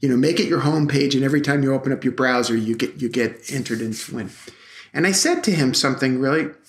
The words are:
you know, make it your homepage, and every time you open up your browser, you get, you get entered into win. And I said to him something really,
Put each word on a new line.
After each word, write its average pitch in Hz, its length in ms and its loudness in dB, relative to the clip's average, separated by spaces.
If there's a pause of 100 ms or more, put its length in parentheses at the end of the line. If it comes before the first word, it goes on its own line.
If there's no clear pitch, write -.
you 139 80 2
know, 127 80 4
make 156 240 2
it - 60 0
your 165 140 0
homepage, 143 540 2
and 131 80 2
every 143 180 2
time 143 220 0
you 135 100 2
open 135 200 -2
up - 100 -4
your 127 100 0
browser, 123 420 0
you 113 200 0
get, 127 260 -4
you 120 60 -2
get 117 420 -2
entered 123 320 -4
into 110 340 -8
win. 104 140 -8 (640)
And 170 140 0
I 196 40 2
said 349 320 0
to 214 80 2
him 143 220 2
something 131 460 0
really, 147 320 0 (160)